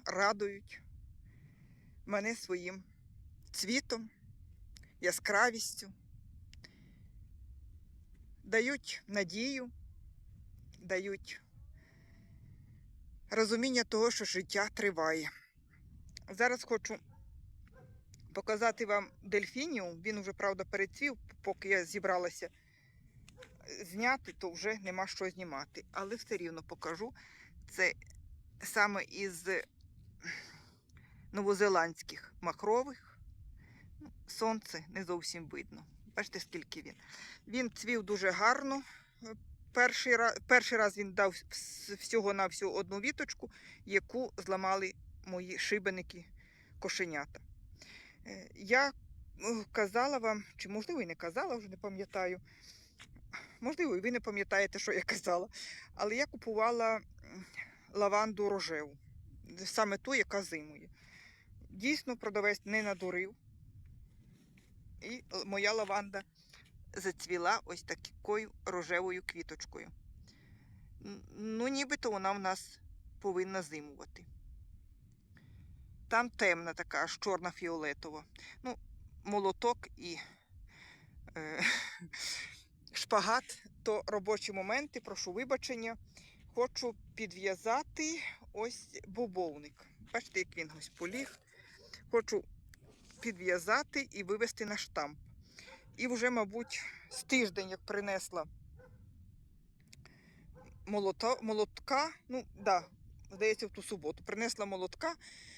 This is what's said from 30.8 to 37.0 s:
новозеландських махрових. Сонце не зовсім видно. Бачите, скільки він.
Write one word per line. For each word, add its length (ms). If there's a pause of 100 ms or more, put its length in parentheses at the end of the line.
новозеландських 1080
махрових. 800 (1080)
Сонце 600
не 160
зовсім 440
видно. 360 (320)
Бачите, 240
скільки 420
він. 120 (540)